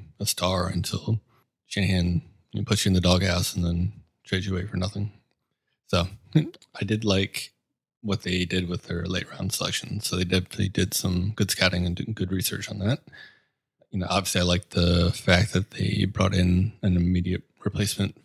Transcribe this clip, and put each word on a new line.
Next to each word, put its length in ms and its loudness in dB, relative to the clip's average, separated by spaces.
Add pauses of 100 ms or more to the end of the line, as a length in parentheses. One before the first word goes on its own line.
(200)
a 60 -6
star 420 0
until 520 -2 (460)
Shanahan, 560 2 (300)
you 100 -4
know, 40 -2
puts 200 0
you 40 4
in 40 4
the 80 4
doghouse 540 2
and 100 0
then 280 0 (300)
trades 220 -4
you 100 -2
away 120 -4
for 100 -8
nothing. 340 -4 (760)
So 200 0 (140)
<laughs> 140 -14
I 480 -2
did 220 -2
like 480 0 (480)
what 200 -2
they 240 -2
did 240 -2
with 140 -6
their 220 -6
late 260 -4
round 220 -4
selection. 480 -4
So 140 -4
they 100 0
definitely 440 0
did 240 0
some 420 0
good 140 0
scouting 380 2
and 280 -4
good 160 -4
research 380 -4
on 100 -8
that. 200 0 (880)
You 100 -4
know, 100 -2
obviously 320 0
I 20 4
like 280 0
the 400 4
fact 420 2
that 180 0
they 340 0
brought 300 0
in 380 4 (100)
an 140 4
immediate 460 2 (200)
replacement 600 -2